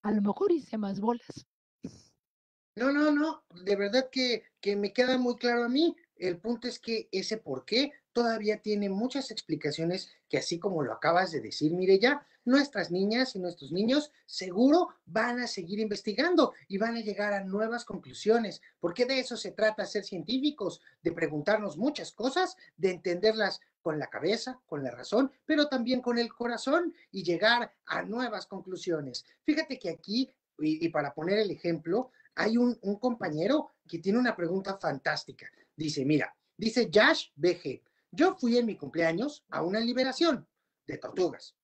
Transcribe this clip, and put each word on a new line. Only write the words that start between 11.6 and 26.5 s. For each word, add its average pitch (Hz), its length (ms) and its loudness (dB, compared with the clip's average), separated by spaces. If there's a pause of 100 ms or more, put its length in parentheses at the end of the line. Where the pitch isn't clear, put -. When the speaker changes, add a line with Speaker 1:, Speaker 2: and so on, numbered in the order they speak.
Speaker 2:
Mireya, 190 520 4 (180)
nuestras 247 460 2
niñas 214 460 0
y - 20 -6
nuestros 170 340 -8
niños 233 400 2 (120)
seguro 254 640 4 (160)
van 240 360 -2
a 240 60 -4
seguir 196 320 -6
investigando 220 760 2 (140)
y 196 100 -4
van 233 180 0
a 233 40 -4
llegar 208 340 -2
a 196 100 -4
nuevas 220 400 -2
conclusiones, 202 760 0 (160)
porque 170 260 0
de 262 160 0
eso 247 160 -8
se 196 160 -8
trata 214 320 0
ser 190 200 -4
científicos, 214 760 -4 (220)
de 165 100 0
preguntarnos 165 640 -2
muchas 226 360 -4
cosas, 339 440 -2 (200)
de 185 160 0
entenderlas 190 680 0 (220)
con 156 160 -2
la 139 100 -6
cabeza, 214 580 -4
con 143 160 -6
la 127 80 -6
razón, 196 400 0 (160)
pero 294 220 2
también 247 320 0
con 240 180 -2
el 240 140 -2
corazón 269 600 0 (160)